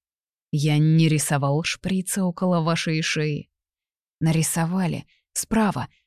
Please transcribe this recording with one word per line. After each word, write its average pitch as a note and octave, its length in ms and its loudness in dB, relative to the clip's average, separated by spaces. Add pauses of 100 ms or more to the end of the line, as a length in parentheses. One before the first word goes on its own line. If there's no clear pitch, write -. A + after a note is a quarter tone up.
(520)
"Я D3+ 260 2
не D#3+ 300 6
рисовал D3 560 0
шприца F#3 640 -4
около F3+ 360 0
вашей D#3+ 400 -2
шеи". D3+ 480 -4 (720)
"Нарисовали. E3 880 -2 (260)
Справа. G#3 540 -2 (200)